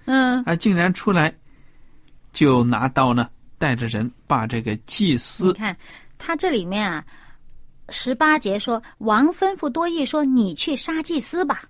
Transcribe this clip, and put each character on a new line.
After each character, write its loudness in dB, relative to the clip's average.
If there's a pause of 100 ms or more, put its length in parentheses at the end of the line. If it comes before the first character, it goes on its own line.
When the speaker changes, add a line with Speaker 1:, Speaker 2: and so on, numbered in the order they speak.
Speaker 1:
嗯。 2
Speaker 2:
他 0
竟 2
然 4
出 0
来 2 (1000)
就 4
拿 0
刀 2
呢， 0 (300)
带 0
着 -4
人 -4 (140)
把 0
这 -4
个 -4 (120)
祭 0
司， 0
Speaker 1:
你 2
看， -8 (400)
他 -6
这 -2
里 -2
面 -4
啊， -8 (840)
十 -4
八 2
节 -2
说， -4 (180)
王 4
吩 0
咐 -4
多 -2
益 -2
说 0
：“你 2
去 -4
杀 -4
祭 -4
司 -4
吧。” -4